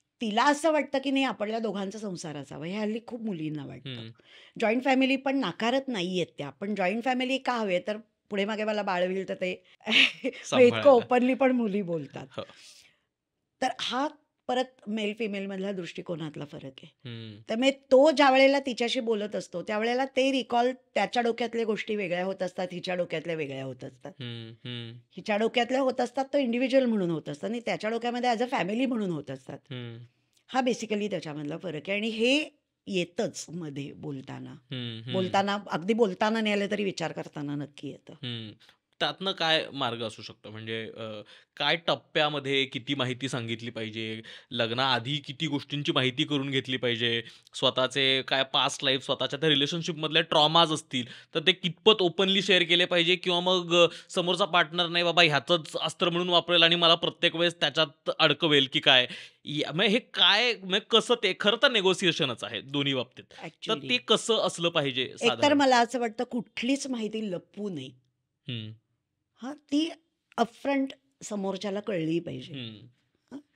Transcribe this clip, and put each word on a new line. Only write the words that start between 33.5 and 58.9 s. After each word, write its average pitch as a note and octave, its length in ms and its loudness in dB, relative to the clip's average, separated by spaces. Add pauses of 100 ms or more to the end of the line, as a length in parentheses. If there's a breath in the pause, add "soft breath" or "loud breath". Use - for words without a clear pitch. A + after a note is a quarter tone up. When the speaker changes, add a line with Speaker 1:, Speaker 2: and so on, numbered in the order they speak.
Speaker 1:
बोलताना. C3 580 -12
Speaker 2:
हम्म, A#2+ 500 -10
हम्म. A#2 120 -10
Speaker 1:
बोलताना, G3 440 0 (140)
अगदी F#3 220 -2
बोलताना A3 480 2
नाही G#3+ 120 0
आलं G3+ 180 0
तरी G#3 120 -4
विचार E3+ 280 -4
करताना D#3 440 -8
नक्की C#3+ 320 -10
येतं. - 260 -16
Speaker 2:
हम्म. A#2 380 -10 (480 soft breath)
त्यातनं E3+ 320 -2
काय D#3+ 420 2
मार्ग A#2+ 300 -2
असू A2 180 -8
शकतो? - 280 -16
म्हणजे, A2 480 -8
अ, A2 240 -10 (360 loud breath)
काय D3 180 0
टप्प्यामध्ये C#3+ 880 0
किती C3+ 300 -6
माहिती B2+ 340 -4
सांगितली A2+ 400 -6
पाहिजे? A2 520 -8 (300 loud breath)
लग्नाआधी A#2+ 640 0
किती D3 300 -6
गोष्टींची C#3+ 440 -4
माहिती C3 320 0
करून C#3 260 -2
घेतली C3 280 -2
पाहिजे? A#2 460 0 (300 loud breath)
स्वतःचे C3 680 2
काय C3+ 220 0
पास्ट C3+ 400 0
लाईफ, C3+ 220 0
स्वतःच्या C3 340 -4
त्या D#3 100 2
रिलेशनशिपमधल्या D#3+ 720 0
ट्रॉमाज D#3+ 500 6
असतील, C3 340 -4 (300 loud breath)
तर E3 40 2
ते D#3 120 4
कितपत F#3 480 4
ओपनली F#3+ 420 2
शेअर F3+ 220 4
केले F3 220 4
पाहिजे? F3 300 4
किंवा F3 240 0
मग, F3+ 360 2
अ, E3+ 120 8 (220 loud breath)
समोरचा F3+ 360 0
पार्टनर E3+ 420 2
नाही F3 160 0
बाबा E3+ 200 6
ह्याचंच D#3 580 2
अस्त्र E3+ 280 0
म्हणून F3 200 0
वापरेल E3+ 340 4
आणि E3 120 6
मला E3+ 200 6
प्रत्येक E3+ 400 0
वेळेस E3+ 240 2
त्याच्यात D#3 600 0
अडकवेल D3 540 4
की D#3 60 2
काय? B2+ 280 6 (380 loud breath)